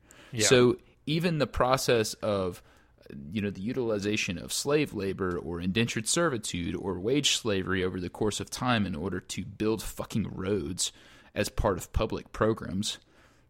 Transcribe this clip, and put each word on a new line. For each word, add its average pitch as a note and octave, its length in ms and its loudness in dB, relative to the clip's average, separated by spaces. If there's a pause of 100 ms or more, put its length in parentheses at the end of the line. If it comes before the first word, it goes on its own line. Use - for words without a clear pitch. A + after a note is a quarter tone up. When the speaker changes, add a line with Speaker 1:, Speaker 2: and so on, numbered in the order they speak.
(320)
Speaker 1:
Yeah. G#2+ 140 2
Speaker 2:
So B2 300 8 (320)
even D#3+ 300 0
the C3+ 80 2
process B2+ 680 2
of, F#2+ 480 -2 (680)
you G#2 100 -2
know, G2+ 100 -2
the G2 100 -8
utilization G#2+ 800 -2
of - 140 -8
slave C#3+ 400 -2
labor F#2+ 460 -2
or E2+ 220 -6
indentured A2 480 0
servitude G#2 680 0
or F2+ 240 -4
wage C3+ 380 2
slavery F#2+ 480 0
over F#2 160 -2
the F2 100 -6
course G#2+ 300 -2
of F#2+ 100 -8
time A#2+ 340 2
in F#2 120 -2
order F#2 240 -4
to - 240 -8
build G#2+ 400 0
fucking - 500 -4
roads F#2 560 -2 (420)
as G#2 160 0
part G2 300 2
of - 140 -12
public G#2 400 -2
programs, G#2+ 640 0 (520)